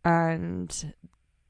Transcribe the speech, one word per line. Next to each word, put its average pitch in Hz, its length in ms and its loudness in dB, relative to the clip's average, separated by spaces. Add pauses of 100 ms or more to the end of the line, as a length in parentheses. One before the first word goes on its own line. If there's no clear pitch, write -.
And 170 920 0 (560)